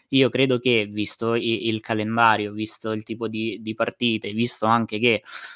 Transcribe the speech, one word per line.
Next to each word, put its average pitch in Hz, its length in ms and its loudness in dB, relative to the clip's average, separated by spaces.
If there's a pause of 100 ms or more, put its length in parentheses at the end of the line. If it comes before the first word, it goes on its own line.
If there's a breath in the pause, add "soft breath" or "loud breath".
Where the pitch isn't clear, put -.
Io 131 200 6
credo 131 300 2
che, 117 280 2
visto 104 480 -2
i-, 117 340 0
il 110 120 -2
calendario, 110 720 2
visto 107 400 -6
il 107 120 -4
tipo 113 240 -6
di, 110 340 -4
di 107 120 -6
partite, 110 580 -2
visto 113 340 -2
anche 113 320 2
che 113 240 2 (340 loud breath)